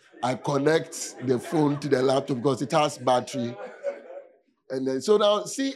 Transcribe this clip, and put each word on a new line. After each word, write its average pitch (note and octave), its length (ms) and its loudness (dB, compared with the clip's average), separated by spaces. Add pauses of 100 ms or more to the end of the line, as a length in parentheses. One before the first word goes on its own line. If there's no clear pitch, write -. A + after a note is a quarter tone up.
(240)
I B2+ 120 0
connect D3 800 0 (100)
the B2+ 100 4
phone D3 440 0
to D3 80 -4
the C3 120 0
laptop C3+ 360 0
because C3 240 0
it D3+ 100 -4
has D3+ 260 2
battery. B2 560 0 (1160)
And C3 180 -2
then, C3 140 0
so G#3 160 6
now G#3 260 4
see C4+ 320 -4